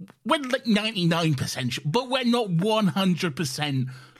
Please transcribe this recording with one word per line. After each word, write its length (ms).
we're, 160
like, 280
ninety-nine 680
percent 400
sure, 120
but 220
we're 160
not 260
one 380
hundred 480
percent 540